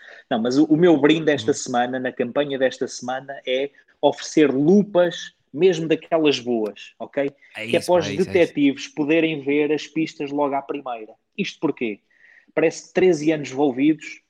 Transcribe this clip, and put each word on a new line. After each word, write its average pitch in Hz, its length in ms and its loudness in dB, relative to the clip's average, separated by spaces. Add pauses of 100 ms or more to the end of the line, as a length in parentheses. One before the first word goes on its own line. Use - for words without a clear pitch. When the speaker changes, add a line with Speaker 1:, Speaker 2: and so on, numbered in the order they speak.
(300)
Speaker 1:
Não, 117 100 -2
mas 123 160 0
o, 151 80 6
o 151 140 4
meu 170 180 6
brinde 151 340 4
esta 139 200 0
Speaker 2:
Uhum. 135 80 -2
Speaker 1:
semana, 127 420 -4
na 127 100 -4
campanha 135 480 -4
desta 127 300 -2
semana, 135 460 -10 (120)
é 131 220 -2 (320)
oferecer 147 500 2
lupas, 175 840 2 (200)
mesmo 165 320 2
daquelas 156 540 0
boas, 113 580 -6
ok? 139 320 -6 (240)
Speaker 2:
É 110 120 -10
Speaker 1:
Que 120 100 0
é - 20 0
Speaker 2:
isso, - 140 -2
Speaker 1:
para 180 80 4
os 101 60 -2
Speaker 2:
pá, 101 40 -4
é 101 40 -6
isso, 175 80 -2
é - 20 -
isso. 175 80 -4
Speaker 1:
detetives 147 560 2
poderem 156 540 -2
ver 147 280 0
as 147 160 -4
pistas 156 440 -6
logo 143 240 -2
à 135 80 -4
primeira. 123 500 -12 (240)
Isto - 240 -8
porquê? 123 400 -4 (540)
Parece 160 340 -2
que - 60 -20
treze 165 380 2
anos 139 200 -6
envolvidos 143 760 0